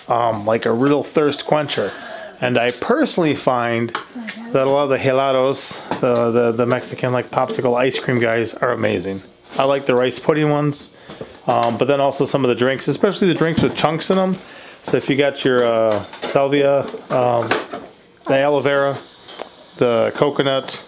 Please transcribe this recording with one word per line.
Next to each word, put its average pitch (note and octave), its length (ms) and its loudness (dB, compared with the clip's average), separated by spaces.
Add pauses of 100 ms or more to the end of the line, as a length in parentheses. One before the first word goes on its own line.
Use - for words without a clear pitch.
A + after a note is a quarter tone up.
um, A#2 380 0
like A2+ 180 0
a A#2 80 2
real C3+ 300 2
thirst D3 420 0
quencher. C3+ 480 0 (480)
And B2 180 2
I A#2+ 120 2
personally G3 640 0
find A#2 600 0 (560)
that C3+ 140 2
a C3+ 40 2
lot C#3+ 140 2
of C3+ 60 -2
the C3 80 2
helados, C3 760 0 (240)
the, A#2+ 300 2
the, A#2 220 2
the A#2+ 140 0
Mexican, B2 460 -2
like, B2 180 -2
popsicle B2+ 480 0
ice C3 200 2
cream B2+ 220 0
guys, A2+ 340 0
are B2 180 0
amazing. G2+ 500 -2 (340)
I C3+ 80 2
like C#3 220 0
the C3+ 80 4
rice B2 240 2
pudding D3+ 320 2
ones, D3 400 -2 (560)
um, A#2 320 0
but B2 100 2
then C#3 120 2
also C#3 260 0
some C3+ 180 -2
of B2+ 60 4
the A#2+ 40 4
drinks, B2 340 -2
especially F#3 400 0
the E3 60 4
drinks D#3+ 280 0
with C3+ 120 0
chunks D#3 360 -2
in F#3+ 80 2
'em. F#3+ 180 0 (460)
So - 160 -2
if - 100 -6
you C#3+ 80 2
got C#3 280 0
your, B2+ 220 4
uh, A2+ 380 2 (240)
salvia, C#3 520 2 (300)
um, B2 380 0 (760)
the C3+ 120 2
aloe C#3+ 220 2
vera, C#3 380 0 (800)
the A2+ 380 2
coconut C#3 720 0